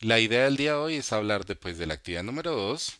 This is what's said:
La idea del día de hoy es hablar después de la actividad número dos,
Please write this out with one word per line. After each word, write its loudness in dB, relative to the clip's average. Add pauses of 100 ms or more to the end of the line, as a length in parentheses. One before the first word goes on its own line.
La 4
idea 4
del 4
día 2
de 0
hoy -2
es -6
hablar 0
después -8
de -4
la -2
actividad -6
número -6
dos, -4